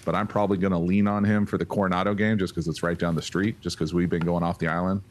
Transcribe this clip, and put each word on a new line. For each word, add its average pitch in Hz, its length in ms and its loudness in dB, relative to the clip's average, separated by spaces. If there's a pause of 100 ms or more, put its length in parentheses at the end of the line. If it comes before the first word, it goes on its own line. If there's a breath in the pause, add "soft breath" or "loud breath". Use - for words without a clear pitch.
but 82 100 -2
I'm 104 120 0
probably 101 320 0
gonna 92 200 2
lean 95 280 2
on 101 180 0
him 104 220 2
for 95 120 -4
the - 60 0
Coronado 95 500 0
game 107 240 2
just 92 160 -2
'cause 80 140 -2
it's 80 140 -4
right 85 160 0
down 85 160 0
the 76 80 -2
street, 101 380 -2
just - 180 -6
'cause 80 160 -2
we've 87 160 2
been 82 140 0
going 87 180 0
off 85 160 -2
the 82 100 -2
island, 92 420 -2